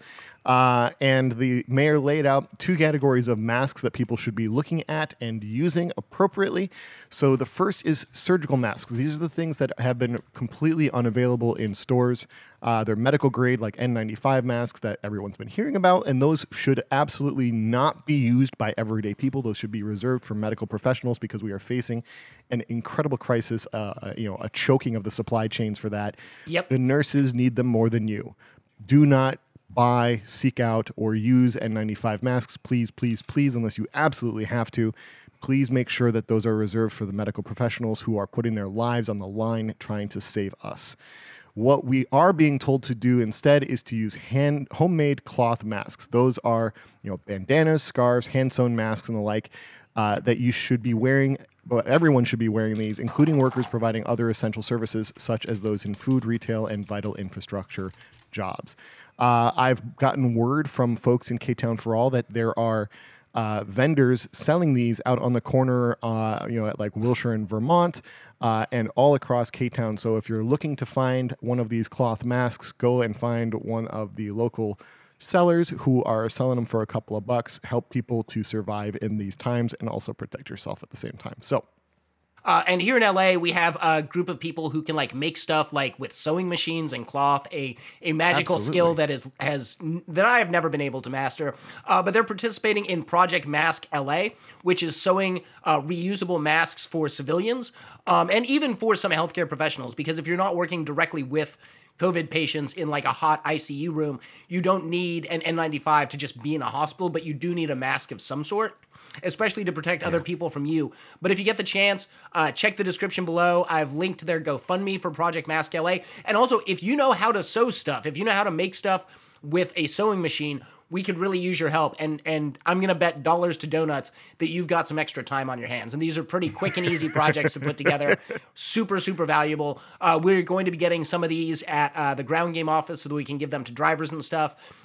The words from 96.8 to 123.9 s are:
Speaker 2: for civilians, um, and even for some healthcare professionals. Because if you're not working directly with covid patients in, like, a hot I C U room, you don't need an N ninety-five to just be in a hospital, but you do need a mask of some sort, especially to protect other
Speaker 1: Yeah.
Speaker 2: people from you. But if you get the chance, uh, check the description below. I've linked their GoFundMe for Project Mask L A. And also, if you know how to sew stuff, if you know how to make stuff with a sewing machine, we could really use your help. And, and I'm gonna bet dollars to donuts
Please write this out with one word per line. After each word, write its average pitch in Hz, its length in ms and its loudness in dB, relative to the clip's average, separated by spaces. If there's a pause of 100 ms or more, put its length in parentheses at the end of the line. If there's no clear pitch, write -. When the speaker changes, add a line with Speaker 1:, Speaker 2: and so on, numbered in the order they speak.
Speaker 2:
for 156 240 -2
civilians, 196 640 -2 (320)
um, 170 260 4
and 233 140 4
even 269 300 0
for 220 200 2
some 190 160 0
healthcare 160 380 0
professionals. 139 440 -4
Because 156 240 -4
if 151 80 -8
you're 175 200 0
not 180 100 -2
working 170 300 -2
directly 151 380 -2
with 147 340 -2 (420)
covid 170 300 0
patients 151 440 -2
in, 165 140 -6
like, 147 180 -2
a 131 60 2 (120)
hot 156 200 2
I 151 140 -2
C 147 160 -6 (140)
U 170 40 -4
room, 151 280 -4 (280)
you 175 140 -2
don't 185 240 2
need 170 400 -2
an 165 160 -4
N 165 140 -2
ninety-five 151 540 2
to 147 80 -8
just 139 240 -10
be 147 140 -4
in 147 60 -4
a 117 180 -4
hospital, 175 300 -4
but 165 160 -4
you 156 80 -6
do 170 220 -4
need 160 160 -2
a 135 40 -2
mask 131 360 -4
of 113 100 -12
some 143 220 -6
sort, 208 340 -4 (460)
especially 202 420 -2
to 175 60 -2
protect 160 320 -4
other 170 160 0
Speaker 1:
Yeah. 156 120 -6
Speaker 2:
people 165 200 -4
from 143 160 -6
you. 156 240 -2 (320)
But 185 80 2
if 190 80 2
you 196 60 -4
get 214 120 2
the 214 60 -4 (140)
chance, 196 300 2 (260)
uh, 156 180 2
check 214 260 0
the 202 60 -2
description 185 420 -2
below. 175 420 4
I've 156 260 0
linked 175 340 -4
their 165 120 -2
GoFundMe 185 640 -4
for 185 80 -4
Project 160 380 -2
Mask 156 260 -2
L 165 160 0
A. 185 140 -2 (200)
And 208 140 0
also, 240 300 4
if 180 160 -2
you 233 120 0
know 269 180 4
how 208 180 2
to 202 100 0
sew 226 300 0
stuff, 135 340 -4
if 147 100 -4
you 175 80 -4
know 214 180 2
how - 20 0
to 202 80 0
make 185 240 -2
stuff 190 260 0 (400)
with 165 340 -2
a 160 120 -2
sewing 202 340 0
machine, 147 400 -4 (280)
we 185 140 -4
could 190 140 -4
really 190 200 -2
use 180 220 -2
your 160 100 0
help. 156 300 0
And, 156 260 -4
and 151 400 -2
I'm 180 140 2
gonna 190 160 2
bet 165 260 0
dollars 170 360 2
to - 100 -8
donuts 151 440 -2 (260)